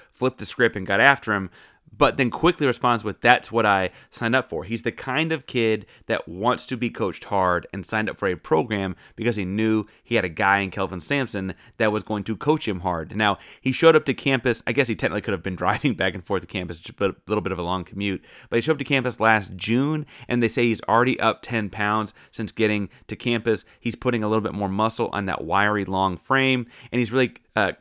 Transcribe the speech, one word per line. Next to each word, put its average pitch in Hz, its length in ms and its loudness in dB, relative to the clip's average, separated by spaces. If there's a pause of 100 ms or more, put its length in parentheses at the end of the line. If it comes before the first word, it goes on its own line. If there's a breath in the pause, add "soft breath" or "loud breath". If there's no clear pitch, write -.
(100)
"flipped - 280 -4
the 90 80 -10
script 117 280 0
and 92 120 -8
got 98 140 0
after 131 320 4
him," 95 160 -2 (460 soft breath)
but 131 220 2
then 123 140 0
quickly 160 360 0
responds 120 380 0
with, 104 160 -6
"That's 120 320 4
what 113 140 2
I 95 240 4 (200 loud breath)
signed 117 240 -2
up 131 140 0
for." 78 160 -6
He's 107 160 -6
the 117 120 -4
kind 151 380 -4
of 160 160 -6
kid 110 380 0 (220 soft breath)
that - 200 -2
wants 98 400 -2
to 131 120 -6
be 117 100 -2
coached - 360 -6
hard 92 460 0
and 95 140 -8
signed 107 240 -4
up - 80 -8
for 101 120 -2
a 90 60 0
program 104 640 -2 (180 loud breath)
because 107 220 -2
he 101 80 -2
knew 107 400 0 (180 soft breath)
he - 120 -6
had 104 100 2
a 90 60 -4
guy 98 300 2
in 95 100 -4
Kelvin 92 300 -6
Sampson 104 540 -4 (220 soft breath)
that 110 160 2
was 107 100 0
going 104 220 -4
to 110 120 -4
coach 151 300 0
him 95 140 -2
hard. 85 340 -4
Now, 104 220 2 (240 loud breath)
he 131 120 -2
showed 160 220 8
up 151 120 4
to 131 80 2
campus. 127 520 0
I 120 60 -2
guess 123 160 2
he 113 60 0
technically 98 260 -2
could 107 120 -4
have 87 100 -4
been 92 140 -6
<laughs> 87 80 -6
driving 107 280 0
back 92 220 0
and 92 100 -12
forth 95 160 -2
to - 60 -14
campus, 87 320 -8
just - 200 -18
a 95 160 0 (120)
little 104 160 0
bit 90 100 -2
of 87 60 -6
a 87 40 -4
long 90 220 -2
commute, 98 400 -6 (240 loud breath)
but - 80 0
he 117 60 2
showed 156 100 2
up 147 60 -2
to 139 60 -6
campus 127 360 -2
last 107 340 2
June, 135 520 0 (220 loud breath)
and 120 140 0
they 113 60 4
say 117 160 0
he's 113 240 2
already 123 320 4
up 110 220 0
ten 110 260 -4
pounds 104 460 -2 (160 loud breath)
since 107 220 -8
getting 107 360 0 (180 soft breath)
to 104 100 -8
campus. 117 500 -2 (120)
He's 113 180 -4
putting 120 280 0
a 107 40 0
little 110 120 2
bit 101 140 -4
more 101 140 -2
muscle 107 440 0
on 101 140 -4
that 85 180 -4
wiry, 101 400 2
long 95 320 0
frame, 131 500 0 (240 loud breath)
and 123 100 0
he's 110 120 -2
really, 127 220 0 (200)
uh, 98 260 2